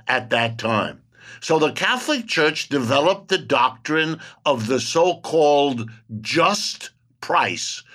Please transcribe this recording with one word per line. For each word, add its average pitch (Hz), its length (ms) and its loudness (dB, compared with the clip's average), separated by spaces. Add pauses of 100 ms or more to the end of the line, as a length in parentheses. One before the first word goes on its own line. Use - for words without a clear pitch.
at 120 220 0
that 117 280 0
time. 107 440 -2 (400)
So 160 180 2
the 151 140 2
Catholic 247 540 -2
Church 156 420 0
developed 143 580 0
the 185 100 0
doctrine 151 840 0 (240)
of 120 220 0
the 127 120 2
so-called 147 1080 2 (320)
just 165 680 -2 (280)
price, 113 640 -2 (120)